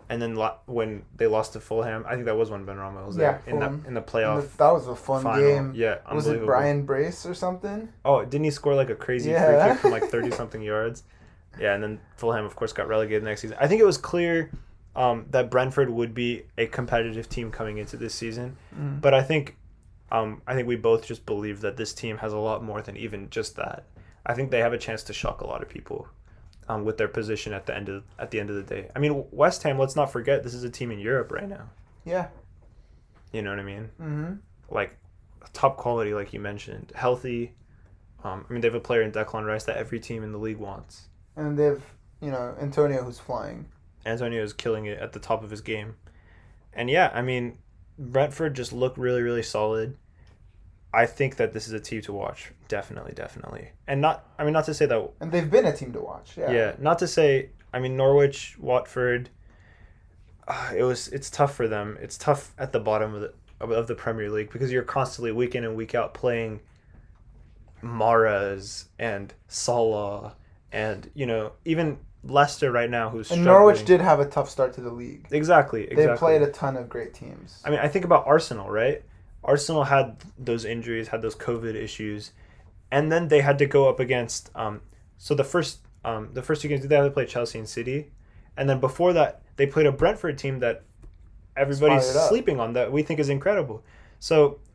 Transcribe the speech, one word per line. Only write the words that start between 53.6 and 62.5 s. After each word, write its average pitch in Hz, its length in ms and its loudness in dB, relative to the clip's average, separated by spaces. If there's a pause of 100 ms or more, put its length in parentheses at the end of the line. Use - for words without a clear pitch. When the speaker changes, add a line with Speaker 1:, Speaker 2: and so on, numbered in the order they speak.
Speaker 1:
And 139 140 0
not, 156 240 2 (120)
I 151 60 -2
mean, 151 80 2
not 156 140 2
to 156 80 -4
say 147 140 2
that 113 240 0 (100)
Speaker 2:
And 165 100 -8
they've 165 180 0
been 233 160 6
a 151 100 2
team 123 180 -10
to 110 80 -8
watch, - 340 -12
yeah. - 160 -4
Speaker 1:
Yeah, 113 280 2
not 160 200 2
to 180 80 0
say, 139 440 2 (220)
I 127 60 -4
mean, 131 160 -4
Norwich, 139 640 4
Watford, 123 680 0 (1200)
uh, - 260 -6
it 104 80 2
was, 127 260 0
it's 139 200 -10
tough 139 260 0
for 117 140 0
them. 104 320 -6
It's - 160 -14
tough - 400 -2